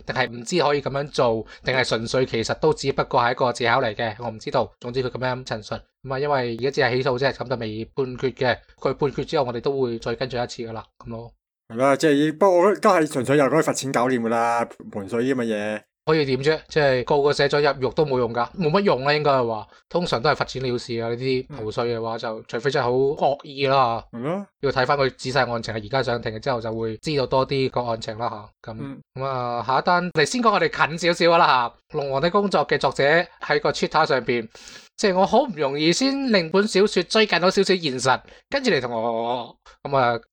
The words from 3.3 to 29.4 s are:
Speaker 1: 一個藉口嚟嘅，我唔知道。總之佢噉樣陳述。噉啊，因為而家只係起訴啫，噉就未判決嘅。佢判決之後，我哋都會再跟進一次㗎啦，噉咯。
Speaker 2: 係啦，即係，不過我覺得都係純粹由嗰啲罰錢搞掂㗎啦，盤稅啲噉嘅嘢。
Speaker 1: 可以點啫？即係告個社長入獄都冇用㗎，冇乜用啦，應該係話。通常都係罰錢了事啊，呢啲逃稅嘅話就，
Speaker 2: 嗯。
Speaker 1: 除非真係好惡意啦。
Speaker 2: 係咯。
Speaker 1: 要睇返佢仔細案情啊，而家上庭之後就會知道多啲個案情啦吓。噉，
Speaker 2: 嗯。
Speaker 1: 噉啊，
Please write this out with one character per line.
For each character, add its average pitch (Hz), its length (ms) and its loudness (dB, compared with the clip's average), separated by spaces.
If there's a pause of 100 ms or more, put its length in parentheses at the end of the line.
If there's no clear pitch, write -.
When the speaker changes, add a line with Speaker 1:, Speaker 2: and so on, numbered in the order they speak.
Speaker 1:
一 127 40 -4
個 120 180 0
藉 117 180 0
口 131 100 2
嚟 110 140 -2
嘅， 113 240 -4
我 120 100 -8
唔 110 80 -10
知 143 140 -12
道。 120 180 0 (120)
總 123 100 -10
之 131 100 -4
佢 123 160 -4
噉 - 80 -10
樣 127 200 -6
陳 110 180 -8
述。 113 120 -10 (280)
噉 131 100 -8
啊， 131 60 -4
因 147 100 -2
為 123 300 -2
而 117 40 -6
家 139 80 0
只 147 100 0
係 123 160 2
起 131 120 0
訴 123 80 0
啫， 131 160 0
噉 123 140 -10
就 131 80 -4
未 110 300 -6 (100)
判 135 100 -2 (120)
決 123 160 -2
嘅。 123 240 0 (220)
佢 135 140 -2
判 135 180 -2
決 135 140 -4
之 160 140 -4
後， 135 60 2
我 120 80 -6
哋 117 80 -8
都 139 180 -2
會 120 180 0
再 117 180 -6
跟 131 140 -4
進 123 140 -4
一 120 40 -6
次 - 160 -10
㗎 113 100 -10
啦， 110 100 -10 (220)
噉 117 40 -14
咯。 113 220 -12 (420)
Speaker 2:
係 - 40 -8
啦， 135 180 4
即 147 140 2
係， 147 280 2
不 - 20 -2 (120)
過 180 80 6
我 180 80 6
覺 208 80 4
得 - 60 -8
都 220 80 4
係 165 240 4
純 131 120 -2
粹 139 120 4
由 143 80 6
嗰 135 140 2
啲 - 40 4
罰 139 100 0
錢 131 200 -6
搞 123 160 2
掂 127 100 2
㗎 113 80 -2
啦， 117 380 2 (260)
盤 101 160 -8
稅 117 140 -4
啲 131 120 0
噉 - 20 -4
嘅 120 100 -2
嘢。 107 360 -4 (220)
Speaker 1:
可 156 120 2
以 151 100 2
點 131 180 0
啫？ 151 240 2
即 - 120 -2
係 131 240 4
告 147 180 2
個 143 100 4
社 143 160 2
長 143 140 2
入 147 80 4
獄 131 240 -2
都 160 100 2
冇 135 140 0
用 120 160 0
㗎， 120 160 -2 (100)
冇 151 120 2
乜 190 100 4
用 147 240 2
啦， 147 80 2
應 151 80 0
該 147 100 2
係 131 160 2
話。 110 200 -6 (200)
通 175 160 -2
常 127 160 -2
都 147 120 2
係 127 40 2
罰 135 100 -2
錢 131 180 -8
了 123 140 -2
事 117 220 -8
啊， 113 100 -4
呢 120 60 -4
啲 127 400 -2
逃 123 100 -10
稅 117 200 -4 (100)
嘅 113 60 -4
話 113 160 -4
就， 113 220 -8
Speaker 2:
嗯。 113 80 -16
Speaker 1:
除 117 120 -6
非 135 120 -2
真 143 100 2
係 120 40 0
好 123 60 0
惡 139 540 2
意 139 220 -4
啦。 123 440 2
Speaker 2:
係 117 120 -12
咯。 185 220 -6 (160)
Speaker 1:
要 135 100 0
睇 131 140 0
返 143 120 2
佢 135 180 2
仔 - 140 -10
細 127 240 0
案 117 80 -4
情 113 140 -8
啊， 113 60 -6
而 104 60 -10
家 135 160 0
上 120 160 -2
庭 110 220 -8
之 - 80 -4
後 123 100 -2
就 110 160 -6
會 113 220 -6
知 156 200 -4
道 127 100 0
多 131 200 2
啲 131 220 0
個 127 120 -2
案 113 200 -4
情 110 160 -8
啦 117 100 -4 (360)
吓。 117 100 -12
噉， 110 60 -14
Speaker 2:
嗯。 139 200 -12 (140)
Speaker 1:
噉 127 100 -8
啊， 123 420 -4